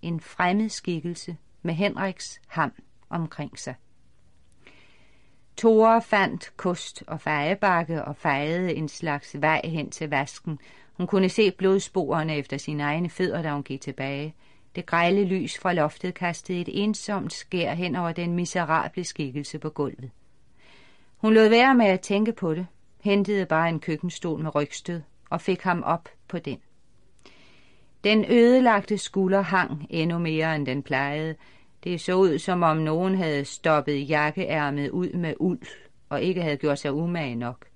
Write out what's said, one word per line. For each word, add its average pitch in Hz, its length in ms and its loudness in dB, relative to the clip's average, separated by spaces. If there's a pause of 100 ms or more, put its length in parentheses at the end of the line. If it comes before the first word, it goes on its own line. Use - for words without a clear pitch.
En 165 180 -4
fremmed 196 480 0
skikkelse 170 680 -6 (260)
med 170 120 -2
Henriks 196 720 -4
ham 147 260 -2 (380)
omkring 160 480 -8
sig. 127 160 -12 (1800)
Tore 226 460 6
fandt 185 540 0
kost - 500 -4
og 156 140 -10
fejebakke 165 840 0
og 143 120 -10
fejede 160 580 0
en 151 140 -4
slags 143 520 -6
vej 156 240 2
hen 160 260 -4
til 156 200 -8
vasken. 147 480 -4 (340)
Hun 180 140 -6
kunne 190 220 2
se 208 220 4
blodsporene 165 880 0
efter 139 200 -6
sine 147 260 -6
egne 160 280 -2
fødder, 165 320 -4
da 151 100 -4
hun 143 100 -6
gik 135 180 -8
tilbage. 139 540 -8 (400)
Det 170 120 -10
grelle 175 380 4
lys 185 340 -2
fra 180 140 0
loftet 175 420 -2
kastede 175 460 -4
et - 80 -6 (140)
ensomt 202 500 -4
skær - 420 -4
hen 170 220 -4
over 170 160 -2
den 175 220 -4
miserable 170 680 -2
skikkelse 143 540 -8
på 151 120 -8
gulvet. 131 400 -6 (1080)
Hun 220 180 4
lod 220 140 10
være 247 260 8
med 233 120 8
at 185 140 4
tænke 214 320 0
på 165 220 -2
det, 175 120 -6 (340)
hentede 202 460 2
bare 160 220 2
en 165 120 -2
køkkenstol 160 640 -4
med 156 120 -6
rygstød 151 480 -4 (280)
og 165 100 -4
fik 185 220 -2
ham 175 200 0
op - 260 -2 (200)
på 180 100 -8
den. 147 200 -8 (1500)
Den 214 240 4
ødelagte 240 720 6
skulder 196 420 2
hang 175 500 -2
endnu 170 280 -2
mere, 160 380 0
end 143 100 -2
den 131 160 -4
plejede. 143 520 -2 (500)
Det 175 160 -4
så 185 140 -2
ud, 185 240 4
som 180 240 0
om 160 140 4
nogen 160 380 0
havde 156 300 -2
stoppet 147 640 0
jakkeærmet 147 840 -2
ud 180 220 -4
med 170 280 -4
uld 180 220 0 (460)
og 135 140 -2
ikke 180 200 0
havde 147 140 -2
gjort 143 220 0
sig 143 140 -4
umage 160 420 -4
nok. 120 420 -8